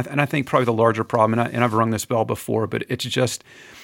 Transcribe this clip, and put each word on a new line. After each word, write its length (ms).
I, 40
and 100
I 40
think 220
probably 180
the 80
larger 300
problem, 340
and 40
I, 100
and 140
I've 80
rung 160
this 160
bell 180
before, 420
but 220
it's 160
just 400